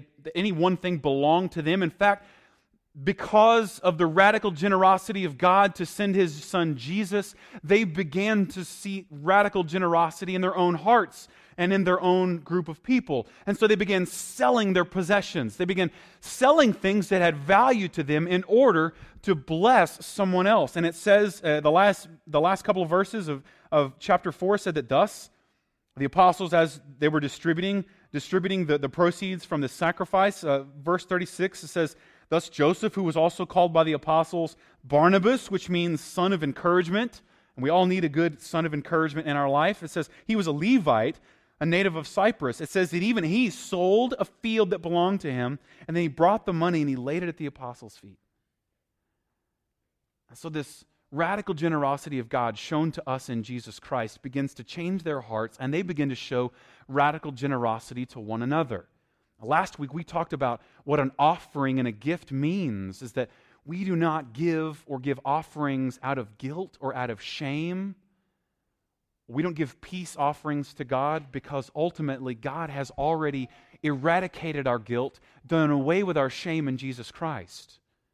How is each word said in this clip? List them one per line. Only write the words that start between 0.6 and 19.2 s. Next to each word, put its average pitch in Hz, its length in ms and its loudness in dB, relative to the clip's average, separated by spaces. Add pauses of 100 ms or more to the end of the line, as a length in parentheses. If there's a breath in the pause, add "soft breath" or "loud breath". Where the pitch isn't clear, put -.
thing 180 220 -2
belonged 151 540 2
to 165 100 -6
them. 180 200 0
In 165 80 0
fact, 202 360 0 (800 soft breath)
because 214 760 4
of 180 160 2
the 170 100 2
radical 196 440 4
generosity 190 720 2
of 143 140 -6
God 185 380 4
to 175 100 -6
send 202 300 -2
his 160 260 0
son 170 340 -2
Jesus, 190 600 -4 (260 loud breath)
they 202 220 4
began 190 600 0
to 180 180 -8
see 196 460 -10
radical 190 520 2
generosity 170 720 0
in 185 60 -2
their 185 160 0
own 175 180 4
hearts 190 540 2 (280 soft breath)
and 180 160 0
in 196 120 2
their 180 160 2
own 180 380 2
group 165 300 -4
of 156 140 -12
people. 175 460 0 (180 loud breath)
And 202 100 0
so 220 120 4
they 214 80 4
began 190 300 0
selling 240 640 0
their 180 120 4
possessions. 175 720 -2
They - 80 -2
began 180 280 0 (280 loud breath)
selling 269 520 4
things 190 380 0
that 185 100 2
had 170 160 2
value 196 520 4
to 165 140 -4
them 151 240 0
in 180 220 0
order 185 460 4 (280 loud breath)